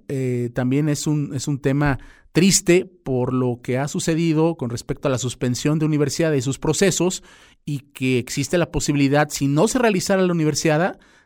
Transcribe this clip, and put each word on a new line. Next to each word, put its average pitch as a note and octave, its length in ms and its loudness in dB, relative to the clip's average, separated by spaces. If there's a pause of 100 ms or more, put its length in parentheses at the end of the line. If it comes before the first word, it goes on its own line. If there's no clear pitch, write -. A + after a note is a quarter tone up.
eh, B2 460 -4
también C3+ 340 0
es D3 200 -2
un, D3+ 260 -2
es C3 140 -8
un C#3 120 -2
tema C#3+ 380 0 (340)
triste F3 540 4
por B2+ 480 -4
lo B2 300 0
que B2+ 160 -2
ha C#3+ 80 -2
sucedido E3 680 0
con B2 140 -6
respecto B2+ 380 -6
a C#3 40 2
la B2+ 60 0
suspensión B2+ 600 -2
de D#3 80 0
universidad D#3 460 0
y C3+ 80 0
sus C3+ 180 -4
procesos, F3 640 0 (420)
y C#3+ 140 -6
que B2+ 400 -2
existe C#3 400 -2
la D#3 120 -2
posibilidad, D3 580 2
si - 180 -2
no D3 200 4
se B3+ 120 -2
realizara G3 420 2
la F3+ 100 2
universidad, D#3 680 0 (260)